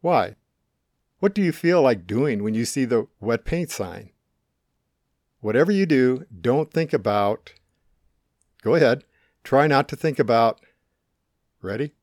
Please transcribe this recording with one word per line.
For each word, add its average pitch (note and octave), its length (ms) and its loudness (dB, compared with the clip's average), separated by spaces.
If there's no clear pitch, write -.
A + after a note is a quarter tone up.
Why? D3+ 360 0
What G3 160 -2
do G#3 80 0
you E3+ 100 0
feel E3+ 300 2
like A2 240 2
doing A2 360 -2
when A2 120 -4
you A#2 100 -2
see C3 200 -4
the A#2 220 0
wet A2+ 240 -4
paint E3+ 260 -6
sign? F#2+ 400 -12
Whatever B2 300 0
you G3 160 0
do, C3 380 2
don't A#2+ 320 -2
think D#3+ 200 -4
about, G#2 600 -2
go A2 120 0
ahead, C3+ 300 2
try C#3 220 2
not C#3 220 2
to C#3 80 -12
think D#3 220 -4
about, A#2 420 2
ready? A2+ 320 -8